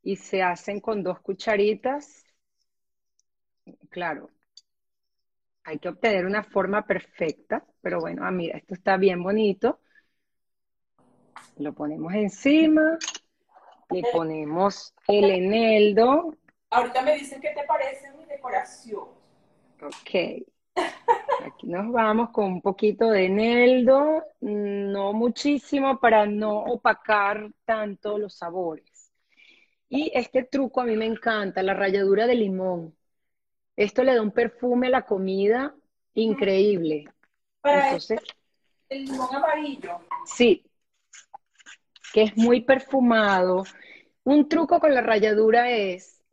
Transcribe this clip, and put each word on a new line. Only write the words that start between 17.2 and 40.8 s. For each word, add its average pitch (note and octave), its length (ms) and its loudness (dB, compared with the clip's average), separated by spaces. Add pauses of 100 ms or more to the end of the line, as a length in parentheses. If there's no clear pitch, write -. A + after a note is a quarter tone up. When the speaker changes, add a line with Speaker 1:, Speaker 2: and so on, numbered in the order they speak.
Speaker 2:
qué D4+ 140 -6
te D4 80 -8
parece C#4 480 -4
mi D#4 140 -20
decoración. B3 840 -10 (720)
Speaker 1:
Ok. - 300 -16 (1300)
Aquí - 300 -14
nos G3 240 -6
vamos A3+ 380 2
con G#3+ 160 -2
un F#3 160 -4
poquito G#3 480 0
de F#3+ 160 4
eneldo, B3 1000 4 (160)
no G3+ 760 -4
muchísimo C4+ 840 -2
para A3 260 4
no G#3 340 -4
opacar G#3+ 920 -2 (140)
tanto G#3 520 -4
los G#3 200 -8
sabores. E3+ 760 -10 (760)
Y D4 260 -4
este B3+ 280 -2
truco C4 380 -2
a B3 40 -4
mí A3 120 0
me A3 100 -2
encanta, G#3 560 -4
la G3 120 0
ralladura G3 520 2
de B3 80 4
limón. F#3 600 -4 (840)
Esto - 260 0
le C4 120 4
da A3+ 80 4
un G3+ 80 -2
perfume B3 560 0
a B3+ 40 0
la B3+ 140 0
comida G3+ 680 -2 (400)
increíble. F#3+ 880 0 (560)
Speaker 2:
Para C#4+ 300 2
Speaker 1:
Entonces, A#3+ 300 -4 (680)
Speaker 2:
el C4+ 160 -10
limón C4 300 -6
amarillo. D4+ 640 -4 (240)
Speaker 1:
Sí, - 420 2 (1500)